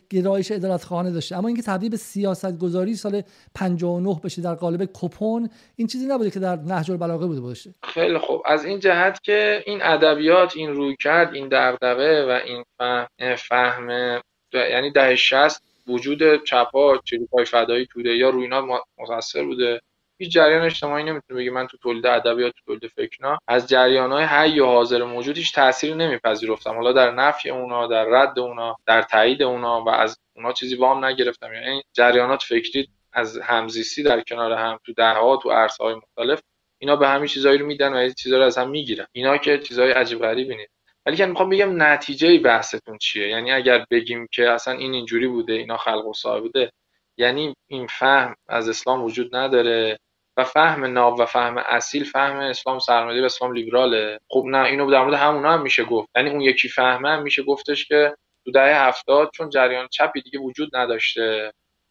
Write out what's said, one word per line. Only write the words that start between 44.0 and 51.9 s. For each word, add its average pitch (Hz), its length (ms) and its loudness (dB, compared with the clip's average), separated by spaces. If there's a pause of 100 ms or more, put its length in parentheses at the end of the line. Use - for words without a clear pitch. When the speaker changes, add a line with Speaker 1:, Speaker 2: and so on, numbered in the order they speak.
Speaker 2:
که 120 180 2
اصلاً 117 240 -2
این 131 200 -8
اینجوری 117 320 -2
بوده، 117 260 -4
اینا 113 240 -4
خلق 110 300 -2
و 107 60 -8
سای 107 280 -4
بوده، 117 320 -2 (440)
یعنی 131 380 -2 (120)
این 127 200 -12
فهم 135 480 2 (140)
از 113 200 -4
اسلام 127 360 -2
وجود 123 320 -6
نداره 117 640 2 (380)
و 127 80 2
فهم 151 400 2
ناب 120 340 2
و 117 60 4
فهم 120 320 -2 (100)
اصیل 139 380 -2